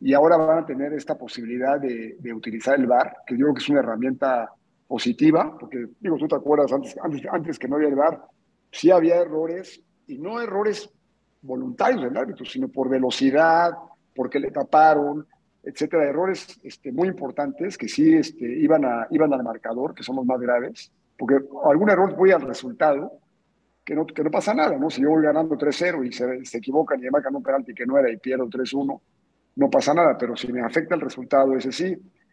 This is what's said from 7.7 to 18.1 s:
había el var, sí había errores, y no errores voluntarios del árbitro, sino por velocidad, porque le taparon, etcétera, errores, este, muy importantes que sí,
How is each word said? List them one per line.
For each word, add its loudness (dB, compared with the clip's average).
había 2
el 0
var, 0
sí 2
había 6
errores, -4
y -14
no -8
errores -4
voluntarios -2
del -4
árbitro, -6
sino -6
por -4
velocidad, 2
porque -4
le -4
taparon, 2
etcétera, 0
errores, -2
este, -14
muy 0
importantes -6
que -8
sí, 6